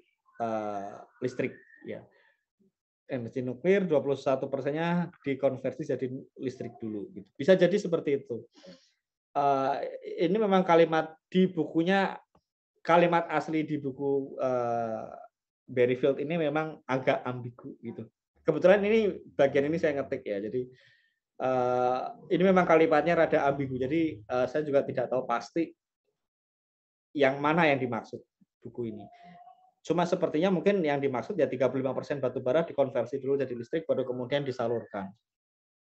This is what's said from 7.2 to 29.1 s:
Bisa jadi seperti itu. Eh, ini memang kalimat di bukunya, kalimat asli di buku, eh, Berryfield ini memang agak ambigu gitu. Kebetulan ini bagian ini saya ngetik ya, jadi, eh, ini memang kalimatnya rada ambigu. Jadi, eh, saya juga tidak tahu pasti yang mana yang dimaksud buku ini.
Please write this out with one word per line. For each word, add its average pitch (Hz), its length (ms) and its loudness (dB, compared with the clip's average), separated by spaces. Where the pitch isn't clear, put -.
Bisa 139 160 4
jadi 180 240 4
seperti 160 480 -2
itu. 117 160 -8
Eh, 139 380 2
ini 196 160 2
memang 190 240 4
kalimat 160 480 4
di 185 160 6
bukunya, 180 720 0
kalimat 170 480 4
asli 156 320 -2
di 147 160 -4
buku, 139 640 -4
eh, 120 640 -2
Berryfield 127 480 2
ini 147 160 -4
memang 156 400 -4
agak 131 400 0
ambigu 123 560 -12
gitu. 113 240 -12
Kebetulan 170 400 4
ini 214 240 2
bagian 139 320 2
ini 160 160 -2
saya 147 160 0
ngetik 131 240 -6
ya, 104 160 -6
jadi, 110 240 -6
eh, 127 600 0
ini 170 160 2
memang 185 160 6
kalimatnya 160 560 6
rada 156 320 4
ambigu. 139 240 -2
Jadi, 131 480 -2
eh, 127 240 -2
saya 156 160 -2
juga 139 240 2
tidak 131 240 -4
tahu 123 160 -2
pasti 120 480 -4
yang 139 240 2
mana 160 240 4
yang 139 160 4
dimaksud 117 400 -6
buku 117 320 -10
ini. 101 120 -16